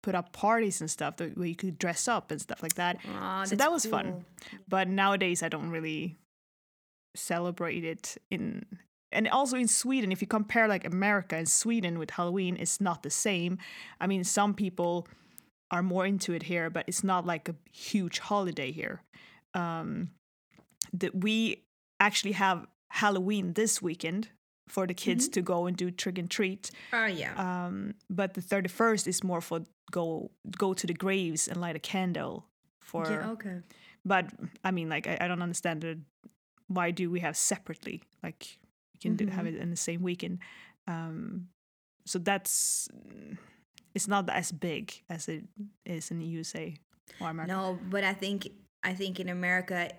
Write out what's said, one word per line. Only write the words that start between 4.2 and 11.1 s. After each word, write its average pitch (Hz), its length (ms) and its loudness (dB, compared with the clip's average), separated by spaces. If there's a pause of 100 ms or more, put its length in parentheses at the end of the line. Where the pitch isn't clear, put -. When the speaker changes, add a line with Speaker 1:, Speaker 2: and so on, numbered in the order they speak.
Speaker 1:
But 190 200 2
nowadays 190 560 4
I 165 60 0
don't 160 200 -4
really 160 480 -4 (1000)
celebrate 175 680 -2
it - 340 -6 (120)
in, - 360 -4 (460)
and 220 160 2
also 254 300 4
in 247 100 4
Sweden, 240 440 2
if 190 100 0
you 190 60 -2
compare, 220 400 4
like, 190 180 2
America 185 500 2